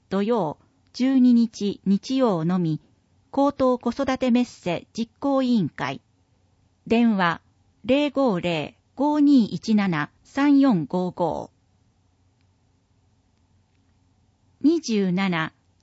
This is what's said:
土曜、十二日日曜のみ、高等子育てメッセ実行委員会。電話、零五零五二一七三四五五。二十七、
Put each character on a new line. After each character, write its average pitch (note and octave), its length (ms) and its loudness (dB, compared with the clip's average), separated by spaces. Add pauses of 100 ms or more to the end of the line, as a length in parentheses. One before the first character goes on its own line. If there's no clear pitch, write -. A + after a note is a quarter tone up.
土 G3 140 -4
曜、 G3+ 340 -4 (360)
十 C4 260 2
二 B3 140 6
日 A3+ 520 0
日 G3+ 320 -2
曜 G3 280 0
の F3+ 140 -2
み、 D#3+ 220 -4 (480)
高 C#4 220 0
等 B3+ 260 0
子 A#3+ 140 -4
育 C4 260 -4
て B3+ 140 -2
メ B3 100 2
ッ B3 40 -2
セ - 480 -8
実 - 260 -8
行 C4+ 220 0
委 B3 80 0
員 G#3+ 200 0
会。 C#3+ 320 -10 (840)
電 A3+ 300 0
話、 E3+ 240 -2 (420)
零 C#4 260 0
五 B3 300 -2
零 E3 360 -6 (200)
五 D4 240 0
二 C#4+ 260 6
一 G#3+ 300 -4
七 F3+ 340 -2 (140)
三 C#4 360 2
四 A3 260 2
五 F3+ 260 -4
五。 D#3+ 400 -6 (3000)
二 D#4+ 200 2
十 G3 300 -2
七、 F3 420 -2 (300)